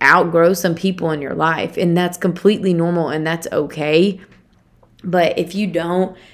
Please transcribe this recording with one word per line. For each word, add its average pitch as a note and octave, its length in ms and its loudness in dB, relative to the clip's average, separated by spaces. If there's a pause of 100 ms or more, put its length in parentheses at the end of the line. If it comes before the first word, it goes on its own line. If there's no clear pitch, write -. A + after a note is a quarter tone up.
outgrow E3+ 520 4
some F#3 200 0
people F3 380 -2
in D3 100 -4
your C#3 120 -8
life. D#3+ 420 -2
And F3 220 2
that's F3 200 -2
completely F#3 560 0
normal E3+ 360 0
and D#3 180 -4
that's E3 240 -6
okay. D#3 720 0 (840)
But F3 340 0
if E3+ 160 -6
you G3+ 140 -4
don't F3 480 -4 (180)